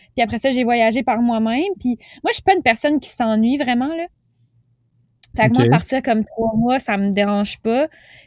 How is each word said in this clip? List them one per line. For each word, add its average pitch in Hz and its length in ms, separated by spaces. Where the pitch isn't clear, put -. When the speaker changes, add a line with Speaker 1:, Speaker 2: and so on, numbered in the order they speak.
Speaker 1:
Puis 247 80
après 226 160
ça, 269 120
j'ai 254 140
voyagé 233 380
par 233 200
moi-même. 240 580
Puis 240 160
moi, 349 80
je 453 40
suis - 80
pas 392 120
une 339 80
personne 277 380
qui - 80
s'ennuie 226 480
vraiment, 254 320
là. 330 180
Fait - 140
que 233 60
moi, 247 100
Speaker 2:
Ok. - 60
Speaker 1:
partir 262 320
comme 220 220
trois 226 300
mois, 240 240
ça 214 200
me 202 140
dérange 202 480
pas. 247 280